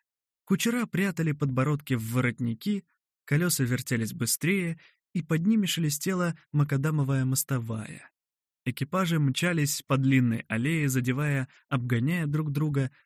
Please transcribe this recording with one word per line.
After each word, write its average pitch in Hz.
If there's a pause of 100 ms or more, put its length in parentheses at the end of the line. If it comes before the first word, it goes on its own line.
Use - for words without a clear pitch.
(460)
кучера 233
прятали 170
подбородки 139
в 110
воротники, 123 (400)
колеса 156
вертелись 120
быстрее, 165 (360)
и 180
под 165
ними 220
шелестела 170 (140)
макадамовая 139
мостовая. 117 (540)
Экипажи 165
мчались 147
по -
длинной 131
аллее, 147
задевая, 131 (220)
обгоняя 131
друг 151
друга, 139 (140)